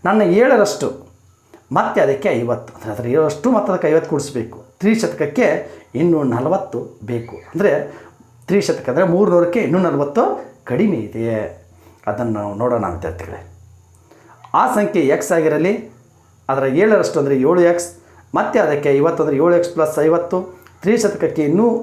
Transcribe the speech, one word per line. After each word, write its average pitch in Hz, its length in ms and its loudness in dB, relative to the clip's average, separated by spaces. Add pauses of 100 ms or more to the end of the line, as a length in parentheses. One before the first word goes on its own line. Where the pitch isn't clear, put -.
ನನ್ನ 208 160 4 (180)
ಏಳರಷ್ಟು 226 480 2 (880)
ಮತ್ತೆ - 280 0
ಅದಕ್ಕೆ 135 240 0 (120)
ಐವತ್ತು, 120 340 -6
ಅಂದರೆ 110 180 -12
ಅದರ 117 220 -8
ಏಳರಷ್ಟು 156 400 0
ಮತ್ತು 202 180 0
ಅದಕ್ಕೆ 180 200 0
ಐವತ್ತು 160 200 2
ಕೂಡಿಸ್ಬೇಕು. 131 460 -6 (220)
ತ್ರಿಶತಕಕ್ಕೆ 208 680 0 (540)
ಇನ್ನೂ 165 180 4 (160)
ನಲವತ್ತು 165 440 -2 (320)
ಬೇಕು, 117 260 -8 (160)
ಅಂದರೆ 175 200 2 (760)
ತ್ರಿಶತಕ 196 440 0
ಅಂದರೆ 175 220 2
ಮೂರ್ನೂರಕ್ಕೆ 180 520 2
ಇನ್ನೂ 170 200 0
ನಲವತ್ತು 143 360 0 (480)
ಕಡಿಮೆ 175 360 0
ಇದೆ. 113 180 -8 (880)
ಅದನ್ನು 113 280 -4
ನಾವು 104 220 -6
ನೋಡೋಣ, 120 240 0 (100)
ವಿದ್ಯಾರ್ಥಿಗಳೇ. - 460 -10 (1200)
ಆ - 20 4 (140)
ಸಂಖ್ಯೆ 202 260 0 (120)
ಎಕ್ಸ್ - 220 -2
ಆಗಿರಲಿ, 160 380 2 (760)
ಅದರ 135 160 0 (180)
ಏಳರಷ್ಟು 202 400 2
ಅಂದರೆ 139 140 2 (120)
ಏಳು 175 120 4 (120)
ಎಕ್ಸ್, 175 160 -2 (500)
ಮತ್ತೆ 214 280 0
ಅದಕ್ಕೆ 147 220 0 (100)
ಐವತ್ತು 156 260 0
ಅಂದರೆ 147 180 0
ಏಳು 175 160 4
ಎಕ್ಸ್ 170 160 -2
ಪ್ಲಸ್ 156 320 0
ಐವತ್ತು, 170 320 0 (460)
ತ್ರಿಶತಕಕ್ಕೆ 202 680 0
ಇನ್ನೂ 202 160 4 (160)